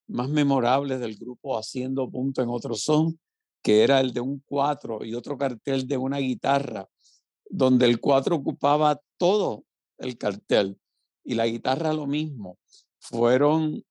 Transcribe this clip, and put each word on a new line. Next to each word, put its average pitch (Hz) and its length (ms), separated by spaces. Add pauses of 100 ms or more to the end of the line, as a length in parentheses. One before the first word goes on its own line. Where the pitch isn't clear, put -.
más 127 220
memorables 139 720
del 110 160
grupo 123 400
Haciendo 131 520
Punto 135 320
en 120 60
Otro 120 280
Son, 156 440 (420)
que 107 220
era 131 160
el 131 140
de 123 80
un 135 240
cuatro 139 580
y 113 120
otro 123 220
cartel 131 480
de 135 120
una 135 220
guitarra, 131 680 (640)
donde 127 380
el 120 120
cuatro 143 380
ocupaba 147 640 (160)
todo 180 480 (320)
el 127 200
cartel 101 640 (420)
y - 140
la 113 100
guitarra 127 480
lo 151 140
mismo. 139 500 (400)
Fueron, 147 920